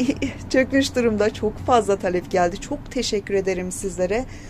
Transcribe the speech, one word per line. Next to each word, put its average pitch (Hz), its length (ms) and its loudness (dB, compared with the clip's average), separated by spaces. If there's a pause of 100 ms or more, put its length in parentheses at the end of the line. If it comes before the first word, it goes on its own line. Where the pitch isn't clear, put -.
(140)
<laughs> - 340 -6
çökmüş 269 460 2
durumda. 214 380 2
Çok - 240 -4
fazla 220 380 4
talep 180 360 -2
geldi. 180 300 2
Çok - 300 -8
teşekkür 214 420 -4
ederim 185 380 0
sizlere. 185 540 -2 (240)